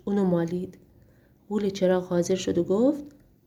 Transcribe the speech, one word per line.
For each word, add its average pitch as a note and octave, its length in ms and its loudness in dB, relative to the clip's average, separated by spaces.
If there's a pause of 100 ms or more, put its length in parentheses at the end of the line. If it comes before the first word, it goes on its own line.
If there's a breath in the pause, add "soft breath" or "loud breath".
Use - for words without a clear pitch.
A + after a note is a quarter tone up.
اونو G3+ 200 0
مالید. F3 540 -2 (720 soft breath)
غول G#3 220 -2
چراغ F#3 340 2
حاضر F3+ 300 0
شد F#3 240 -2
و E3+ 60 2
گفت: A#3+ 400 2 (420)